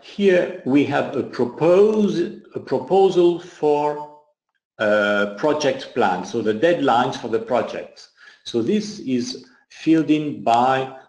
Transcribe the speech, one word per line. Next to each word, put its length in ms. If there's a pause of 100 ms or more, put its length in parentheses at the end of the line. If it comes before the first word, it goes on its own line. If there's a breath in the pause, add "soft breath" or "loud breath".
here 640
we 200
have 320
a 80
propose-, 1160 (120)
a 60
proposal 800
for 640 (760)
a 560
project 560
plan, 320
so 160
the 140
deadlines 640
for 100
the 140
project. 680 (360 loud breath)
So 180
this 380
is 460 (240 loud breath)
filled 380
in 360
by 520 (120)